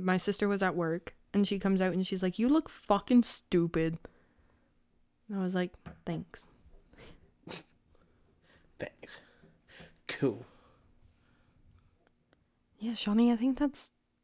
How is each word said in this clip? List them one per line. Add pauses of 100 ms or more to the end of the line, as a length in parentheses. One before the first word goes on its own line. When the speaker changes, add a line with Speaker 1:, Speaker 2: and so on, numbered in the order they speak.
Speaker 1:
my
sister
was
at
work, (180)
and
she
comes
out
and
she's
like,
"You
look
fucking
stupid." (1300)
And
I
was
like, (320)
"Thanks." (2250)
Speaker 2:
Thanks. (880)
Cool. (2250)
Speaker 1:
Yeah,
Shawnee,
I
think
that's (320)